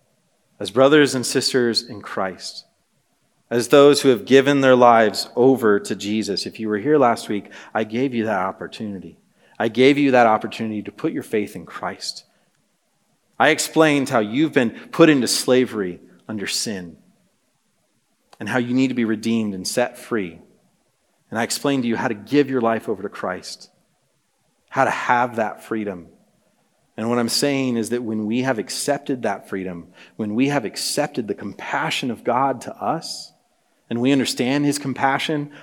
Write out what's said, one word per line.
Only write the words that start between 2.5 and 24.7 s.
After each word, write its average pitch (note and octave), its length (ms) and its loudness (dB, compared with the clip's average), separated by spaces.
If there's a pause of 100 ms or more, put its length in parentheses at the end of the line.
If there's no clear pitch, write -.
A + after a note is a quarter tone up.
as A#2 160 0
those C#3+ 360 8
who C3+ 80 6
have G#2+ 140 2
given C3+ 360 6
their C3 160 6
lives A#2 580 6
over A2+ 460 4
to G#2 160 -8
Jesus. G2+ 500 -4
If - 140 -14
you A2 80 -6
were G#2 100 -2
here D3 200 2
last A#2+ 300 2
week, G2+ 220 -6 (240)
I A2 80 -2
gave A#2+ 320 -4
you A2 120 -2
that G2 160 -2
opportunity. F#2 760 -10 (400)
I A2 80 -2
gave B2+ 320 4
you C#3+ 140 2
that A#2+ 160 6
opportunity A2 540 -2
to G2+ 100 -12
put A3 200 -6
your C#3 120 -8
faith G#2+ 320 -4
in E2 100 -14
Christ, - 580 -12 (1120)
I C3+ 120 4
explained D3 580 2
how C3 100 0
you've B2+ 340 0
been A#2+ 180 2 (200)
put D#3+ 180 6
into C3+ 200 2
slavery A2 720 0 (280)
under G#2 180 -8
sin F#2 500 -8 (1400)
and G#2 80 -10
how B2 100 -2
you A#2+ 160 -2
need C3 140 2
to B2+ 60 -4
be A#2+ 100 0
redeemed A2 500 -2
and F#2 120 -8
set - 320 -2
free. F2+ 420 -8 (880)
And G#2+ 80 -6
I A#2 40 -2
explained C3+ 420 -4
to A#2+ 40 -2
you A2+ 80 -2
how B2 120 -4
to A2+ 60 -4
give C3 360 0
your C3 100 -2
life A2+ 280 -2
over F#2+ 140 -6
to G2+ 60 -8
Christ, - 640 -10 (1000)